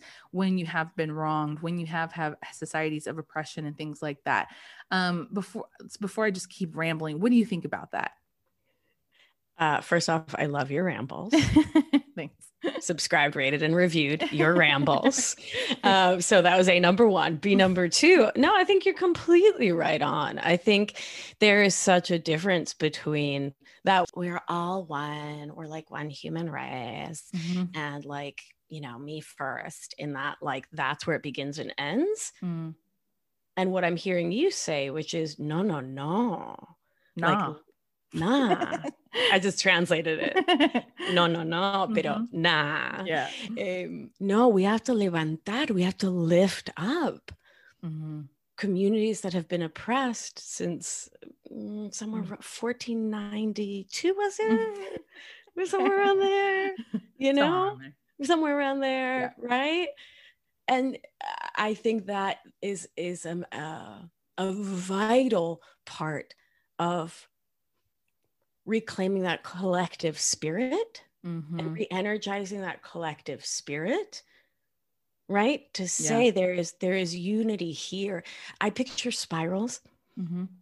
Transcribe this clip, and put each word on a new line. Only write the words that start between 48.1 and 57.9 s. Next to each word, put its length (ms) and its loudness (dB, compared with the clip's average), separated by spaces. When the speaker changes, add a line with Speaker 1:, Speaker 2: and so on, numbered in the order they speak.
Speaker 2:
communities 640 0
that 120 -6
have 140 -2
been 160 -2
oppressed 760 -4
since, 720 -8
mm, 420 -10
somewhere 300 -6
Speaker 1:
Mm. 80 -10
Speaker 2:
around 120 -14
fourteen 680 -4
ninety-two, 1040 -4
was 240 -2
it? 120 2
Speaker 1:
Mm. 240 0
Speaker 2:
It 80 -14
was 160 -2
somewhere 280 2
around 200 4
there, 560 0
Speaker 1:
<laughs> 240 -8
Speaker 2:
you 160 2
Speaker 1:
Somewhere 0 -
Speaker 2:
know? 300 4
Speaker 1:
around 180 -4
there. 120 -16